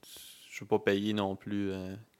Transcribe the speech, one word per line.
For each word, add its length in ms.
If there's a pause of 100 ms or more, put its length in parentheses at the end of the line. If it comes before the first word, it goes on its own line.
(500)
je 100
veux 60
pas 120
payer 360
non 220
plus, 360
euh, 220 (260)